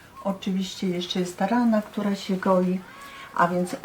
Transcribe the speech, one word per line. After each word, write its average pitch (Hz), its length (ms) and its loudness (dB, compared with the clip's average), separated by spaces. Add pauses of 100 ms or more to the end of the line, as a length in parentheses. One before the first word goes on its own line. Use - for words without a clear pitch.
(240)
oczywiście 190 640 -2
jeszcze 180 320 -2
jest 180 180 -4
ta 196 80 2
rana, 233 360 4
która 202 320 -2
się 196 220 -2
goi. 185 440 4 (540)
A 170 140 4
więc 180 360 0